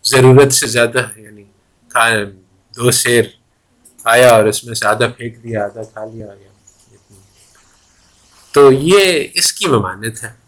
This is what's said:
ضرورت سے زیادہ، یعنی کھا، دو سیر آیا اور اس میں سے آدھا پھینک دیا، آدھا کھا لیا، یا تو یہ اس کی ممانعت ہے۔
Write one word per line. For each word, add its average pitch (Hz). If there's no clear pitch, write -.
ضرورت 131
سے 135
زیادہ، 117
یعنی 107
کھا، 117
دو 120
سیر 120
آیا 123
اور 110
اس 104
میں 117
سے 107
آدھا 113
پھینک 117
دیا، 110
آدھا 110
کھا 110
لیا، 113
یا 98
تو 143
یہ 170
اس -
کی 202
ممانعت 110
ہے۔ 113